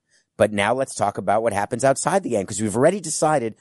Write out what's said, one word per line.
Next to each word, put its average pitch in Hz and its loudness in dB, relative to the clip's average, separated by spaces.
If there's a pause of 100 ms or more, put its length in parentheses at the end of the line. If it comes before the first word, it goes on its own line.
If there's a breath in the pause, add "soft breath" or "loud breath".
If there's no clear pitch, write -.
(360)
But 104 2
now 104 2
let's 135 -4
talk 101 -2
about 104 0
what 113 0
happens 104 -4
outside 165 2
the - -6
game, 101 0
'cause 101 -6
we've 107 -2
already 165 4
decided 151 -2